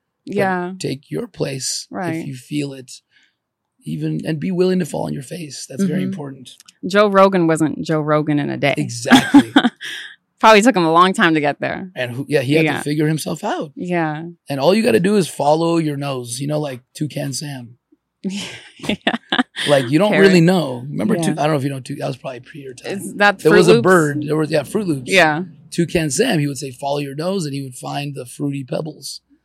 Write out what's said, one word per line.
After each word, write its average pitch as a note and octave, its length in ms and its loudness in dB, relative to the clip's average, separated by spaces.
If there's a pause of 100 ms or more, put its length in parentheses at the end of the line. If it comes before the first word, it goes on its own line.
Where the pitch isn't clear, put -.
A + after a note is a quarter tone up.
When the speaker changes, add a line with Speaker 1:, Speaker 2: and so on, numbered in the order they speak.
(260)
Speaker 1:
But F#3+ 100 -8
Speaker 2:
Yeah. F#3 420 -2
Speaker 1:
take C#3+ 320 -8
your D#3 160 -6
place C#3 640 -8
Speaker 2:
Right. E3+ 260 -6
Speaker 1:
if E3 100 -8
you C#3 80 -10
feel C#3 380 -8
it. C3 180 -18 (960)
Even, D#3 420 -6
and D#3+ 120 -4
be E3+ 120 -4
willing F#3 300 0
to F3 40 -2
fall D#3 220 -6
on D3+ 80 -6
your D3 80 -10
face. D#3 440 -14
That's D#3+ 180 -6
very F#3 180 0
Speaker 2:
Mm-hmm. F#3+ 100 -4
Speaker 1:
important. C#3 380 -14 (360)
Speaker 2:
Joe G#3 220 4
Rogan G3 380 4
wasn't D#3 360 0
Joe D#3+ 180 -2
Rogan D3+ 380 0
in C#3+ 120 -2
a C3 80 -6
day. C3+ 180 0
Speaker 1:
Exactly. C#3 840 4
Speaker 2:
<laughs> - 800 -6
Probably A3 240 8
took A3+ 140 4
him F3 80 2
a D#3+ 80 2
long F3+ 200 6
time F3 220 2
to D3+ 60 2
get C#3+ 200 -2
there. F#2 340 -6
Speaker 1:
And B2 180 -6
who, B2+ 160 -8
yeah, C#3+ 120 2
he C3 140 0
had D#3+ 100 4
Speaker 2:
Yeah. D3 140 0
Speaker 1:
to - 40 -8
figure D3+ 240 -2
himself D#3+ 380 -4
out. G#3+ 300 -6
Speaker 2:
Yeah. E3 520 -4 (220)
Speaker 1:
And C#3 120 -4
all E3 140 6
you A3 80 2
gotta A3+ 180 4
do G3 160 2
is E3+ 120 2
follow E3 500 0
your D3+ 180 -4
nose, C3 440 -8
you C#3 60 -6
know, D3+ 140 -4
like C3+ 220 -10 (120)
Toucan C#3+ 380 -8
Sam. B2+ 440 -12 (480)
Speaker 2:
<laughs> G3 40 -4 (600)
Yeah. G3+ 80 -4 (720)
Speaker 1:
Like, C3+ 220 4
you D3+ 80 4
don't G#3 140 4
Speaker 2:
Carrot. F3 160 6
Speaker 1:
really F#3 120 6
know. D3+ 480 2
Remember, - 280 -2
Speaker 2:
Yeah. E3+ 60 -2
Speaker 1:
Tou-, D#3+ 100 0
I - 20 -2
don't D#3 160 0
know D#3 60 0
if C3 80 -2
you C#3 40 -2
know, C3+ 120 -6
Tou-, C#3 160 -12
that C#3 100 -6
was C3+ 100 -6
probably B2+ 240 -12
pre C#3+ 220 -20
your C3 120 -14
time. - 180 -10
Speaker 2:
Is G3 240 -10
that G3+ 240 4
Speaker 1:
There D#3 100 6
Speaker 2:
Fruit E3+ 80 8
Speaker 1:
was F3 100 8
a A3 60 10
Speaker 2:
Loops? E3+ 80 4
Speaker 1:
bird. D3+ 440 4
There D3+ 100 -2
was, D3+ 140 -2
yeah, D#3 120 2
Fruit G#3 260 -4
Loops. C#3 220 -4
Speaker 2:
Yeah. E3+ 340 4 (260)
Speaker 1:
Toucan D#3+ 400 -2
Sam, G3 280 0
he C#3+ 80 0
would C#3+ 100 -6
say, C#3 140 -10
"Follow C#3+ 280 -6
your C#3 160 -8
nose," F3 300 -4
and C#3 100 -8
he C#3 80 -6
would C3 120 -14
find C#3+ 400 -8
the C3+ 100 -12
fruity C#3 400 -6
pebbles. D#3 560 -10 (240)